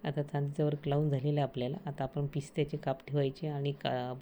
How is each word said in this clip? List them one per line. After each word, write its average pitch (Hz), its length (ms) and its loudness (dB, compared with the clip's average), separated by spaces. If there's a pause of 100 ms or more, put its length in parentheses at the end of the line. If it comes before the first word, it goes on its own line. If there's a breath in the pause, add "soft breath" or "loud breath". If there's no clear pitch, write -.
आता 143 180 0
चांदीचा 143 420 0
वर्क 147 240 0
लावून 147 200 4
झालेला 143 320 2
आहे 135 80 2
आपल्याला. 127 280 -2 (100)
आता 143 160 -4
आपण 143 240 0
पिस्त्याचे 147 500 -2
काप 143 320 -2
ठेवायचे 139 380 2
आणि 143 260 0
का-, 127 500 -2